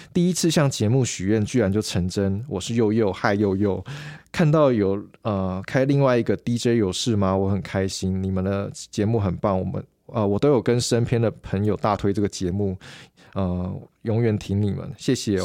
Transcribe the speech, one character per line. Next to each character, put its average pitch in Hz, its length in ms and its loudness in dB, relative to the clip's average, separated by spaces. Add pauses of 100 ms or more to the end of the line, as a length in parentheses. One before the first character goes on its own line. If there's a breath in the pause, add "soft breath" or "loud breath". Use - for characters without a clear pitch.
(140 loud breath)
：“第 175 160 2
一 185 40 0
次 165 180 0
向 151 180 4
节 104 200 0
目 127 160 2
许 - 180 -6
愿， 107 220 2
居 123 120 -2
然 101 140 2
就 104 100 0
成 92 280 -2
真。 98 400 -2
我 98 100 -4
是 113 160 -6
柚 113 160 2
柚， 107 220 2
嗨 107 200 0
柚 101 220 2
柚。 95 260 0 (480 loud breath)
看 160 200 2
到 147 240 6
有， 101 280 2 (200)
呃， 95 440 -2
开 135 200 0
另 139 160 4
外 127 160 4
一 120 40 2
个 107 140 0
D 120 220 -2
J 120 180 2
有 104 160 2
事 110 240 0
吗？ 95 180 2
我 95 160 0
很 98 120 0
开 95 260 -2
心， 95 340 -4
你 95 80 -2
们 95 140 -2
的 98 260 -4 (220)
节 104 140 0
目 113 120 2
很 101 200 0
棒， 98 200 0
我 92 60 -2
们， 139 180 -6 (260)
呃， 107 200 -2
我 101 100 2
都 143 140 4
有 123 100 4
跟 120 200 2
身 117 240 0
边 117 160 0
的 110 100 2 (100)
朋 98 220 -4
友 104 140 0
大 107 180 0
推 101 160 0
这 98 100 0
个 101 80 2
节 90 220 -4
目， 98 260 -2 (560 loud breath)
呃， 90 400 -4 (300)
永 110 180 -2
远 113 160 2
挺 98 240 -2
你 104 100 0
们， 90 260 -8
谢 - 160 0
谢 107 240 0
哦。” 92 60 0